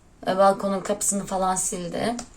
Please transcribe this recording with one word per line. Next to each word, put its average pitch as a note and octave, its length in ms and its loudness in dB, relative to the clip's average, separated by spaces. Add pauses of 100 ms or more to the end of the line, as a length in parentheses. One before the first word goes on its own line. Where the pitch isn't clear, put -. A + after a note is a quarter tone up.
(280)
Ve F#3 100 2
balkonun G3 420 4
kapısını G3 460 -2
falan F#3 300 0
sildi. F#3 600 -4 (220)